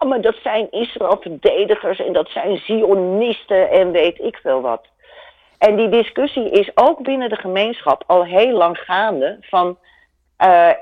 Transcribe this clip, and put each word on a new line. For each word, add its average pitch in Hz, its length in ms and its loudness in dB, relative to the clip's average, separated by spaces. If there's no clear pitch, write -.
maar 254 140 -2
dat 220 220 0
zijn 220 280 -4
Israël-verdedigers 202 1300 -2
en 180 120 -4
dat 160 160 -2
zijn 202 280 -4
Zionisten," 196 1120 0
en 180 200 2
weet 170 300 0
ik 233 160 -8
veel 131 240 -2
wat. 117 260 -6
En 214 180 4
die 226 120 0
discussie 233 640 -2
is 202 240 2
ook 277 280 2
binnen 262 260 -4
de 208 80 -6
gemeenschap 190 720 -4
al 180 180 2
heel 214 320 2
lang 170 220 0
gaande 190 640 -4
van, 180 380 -2
eh, 175 320 6